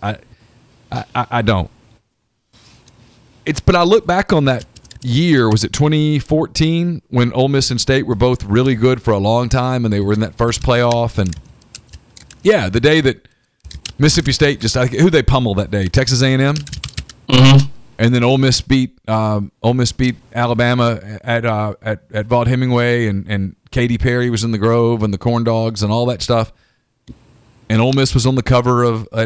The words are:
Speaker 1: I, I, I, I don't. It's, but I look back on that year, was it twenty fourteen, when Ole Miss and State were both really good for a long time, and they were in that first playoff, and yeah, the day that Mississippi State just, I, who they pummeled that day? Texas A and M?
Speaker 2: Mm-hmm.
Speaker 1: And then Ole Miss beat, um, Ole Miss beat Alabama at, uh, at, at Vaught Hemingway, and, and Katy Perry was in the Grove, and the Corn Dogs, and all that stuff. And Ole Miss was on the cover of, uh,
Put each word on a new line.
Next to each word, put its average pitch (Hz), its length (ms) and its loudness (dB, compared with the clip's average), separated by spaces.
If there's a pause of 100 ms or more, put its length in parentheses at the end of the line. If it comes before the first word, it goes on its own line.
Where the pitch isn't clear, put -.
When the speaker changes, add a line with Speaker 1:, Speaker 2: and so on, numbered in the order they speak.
Speaker 1:
I, 104 140 -6 (760)
I, - 140 -8 (100)
I, 123 160 -4
I 117 100 -2
don't. 101 300 0 (1800)
It's, 156 120 -4
but 185 160 2
I 175 60 4
look 202 240 4
back 180 260 0
on 151 140 2
that 127 200 0 (360)
year, 131 480 2
was 107 140 2
it - 100 -6
twenty 151 460 0
fourteen, 165 880 -2
when 120 240 0
Ole 131 140 0
Miss 139 240 0
and 123 100 -4
State 135 240 0
were 120 80 -2
both 123 300 0
really 120 320 0
good 120 260 0
for - 100 -4
a 104 60 2
long 113 320 0
time, 127 360 -2
and 107 80 0
they 101 80 -2
were 101 120 0
in 104 60 -2
that 110 160 -4
first 117 260 -2
playoff, 120 560 0
and 92 180 -2 (1080)
yeah, 175 260 2
the 104 120 0
day 151 200 4
that 127 260 -2 (720)
Mississippi 151 360 2
State 143 260 0
just, 117 180 -2
I, 127 80 0
who 131 240 2
they 156 140 2
pummeled 123 340 0
that 98 140 -4
day? 98 160 -2
Texas 127 340 0
A 135 60 2
and 131 160 2
M? 143 120 0 (720)
Speaker 2:
Mm-hmm. 135 380 6 (340)
Speaker 1:
And 120 140 2
then 120 100 0
Ole 131 140 2
Miss 131 240 0
beat, 131 340 0 (140)
um, 107 420 -2 (120)
Ole 117 100 2
Miss 123 180 0
beat 127 260 -2 (180)
Alabama 120 640 0 (240)
at, 117 240 -2
uh, 107 340 -2
at, 107 220 -6 (100)
at 107 140 -4
Vaught 120 180 0
Hemingway, 120 640 0
and, 98 200 -4
and 98 280 -4 (160)
Katy 120 260 -2
Perry 123 320 0
was 113 140 -2
in 117 80 -2
the 107 80 -2
Grove, 117 420 2
and 107 100 -2
the 98 60 -4
Corn 117 260 -2
Dogs, 113 380 -2
and 104 100 -2
all 120 140 0
that 120 160 -4
stuff. 113 320 -2 (1160)
And 113 120 2
Ole 127 120 2
Miss 135 200 0
was 123 140 2
on 131 80 0
the 123 80 -2
cover 123 400 2
of, 113 280 -2
uh, 110 140 -2